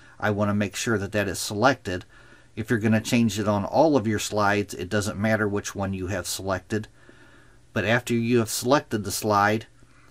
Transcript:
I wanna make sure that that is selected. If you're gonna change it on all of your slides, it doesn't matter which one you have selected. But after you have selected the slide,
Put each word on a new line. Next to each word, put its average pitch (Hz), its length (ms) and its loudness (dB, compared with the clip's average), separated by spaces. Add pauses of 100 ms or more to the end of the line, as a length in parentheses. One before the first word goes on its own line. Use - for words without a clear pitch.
(200)
I 104 100 0
wanna 104 240 0
make 101 220 -2
sure 113 240 0
that 98 140 -6
that 101 160 0
is 85 100 -6
selected. 104 680 0 (500)
If 110 140 -6
you're 120 100 2
gonna 110 220 2
change 113 380 2
it 101 80 -2
on 101 180 0
all 147 320 4
of 104 80 2
your 107 140 0
slides, 101 560 0
it 92 140 -8
doesn't 101 280 -2
matter 107 300 0
which 98 260 -4
one 98 200 -4
you 92 140 -6
have 90 200 -4
selected. 98 600 -4 (840)
But 98 120 -2
after 120 280 0
you 117 240 2
have 110 140 0
selected 123 520 0
the 98 80 -6
slide, 104 540 2 (460)